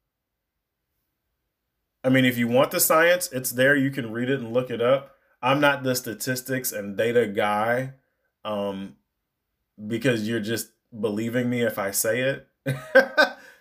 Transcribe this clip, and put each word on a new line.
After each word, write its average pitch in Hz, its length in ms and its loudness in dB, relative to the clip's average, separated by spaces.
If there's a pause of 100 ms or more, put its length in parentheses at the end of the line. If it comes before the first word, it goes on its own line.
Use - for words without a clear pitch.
(2000)
I 131 60 2
mean, 131 160 6
if 120 120 2
you 120 120 2
want 135 220 4
the 170 100 0
science, 165 500 4
it's 127 200 -6
there. 131 260 4
You 139 140 2
can 123 200 -6
read 120 180 -4
it 135 120 -2
and 113 100 -8
look 127 180 -2
it 110 120 -4
up. 131 340 0 (260)
I'm 139 200 2
not 139 220 2
the 127 120 0
statistics 127 760 -6
and 101 240 -8
data 117 300 2
guy, 110 640 -2 (500)
um, 101 540 -6 (880)
because 113 380 -2
you're 113 140 -4
just 107 300 -6 (280)
believing 113 520 -2
me 123 120 -2
if 110 160 0
I 101 140 -4
say 113 300 -2
it. 135 260 -4 (180)
<laughs> - 720 2 (240)